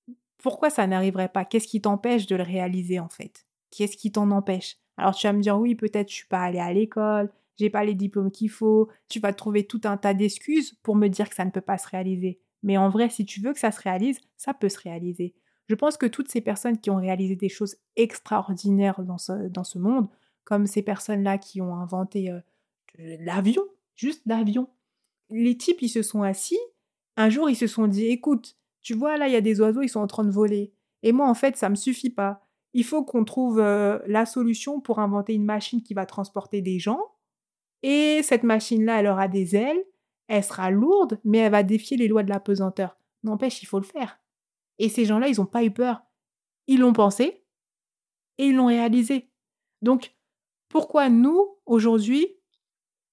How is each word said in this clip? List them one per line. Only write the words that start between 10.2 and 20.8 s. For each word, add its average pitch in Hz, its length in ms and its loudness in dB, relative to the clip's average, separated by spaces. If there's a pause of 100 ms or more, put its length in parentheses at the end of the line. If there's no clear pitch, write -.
pour 220 120 0
me 208 120 4
dire 202 220 -2
que - 60 -14
ça 185 100 -4
ne 185 60 -4
peut 190 100 -4
pas 196 160 -4
se - 100 -10
réaliser. 185 540 -6 (220)
Mais 196 140 2
en 196 120 4
vrai, 226 200 2
si 220 160 -6
tu - 140 -14
veux 240 140 -4
que 285 60 -10
ça 220 120 0
se - 100 -10
réalise, 202 380 -2 (160)
ça - 180 -8
peut - 160 -2
se - 100 -12
réaliser. 175 560 -8 (320)
Je 214 80 0
pense 294 200 0
que 254 120 0
toutes 247 220 -4
ces 240 120 -2
personnes 220 380 -2
qui 214 100 -6
ont 196 80 0
réalisé 185 380 -2
des 190 140 -4
choses 202 280 -8 (180)
extraordinaires 196 1080 0
dans 180 140 -8
ce, 190 300 -8
dans 180 160 -6
ce - 160 -10
monde, 214 300 0 (340)
comme 208 240 0
ces 202 140 -2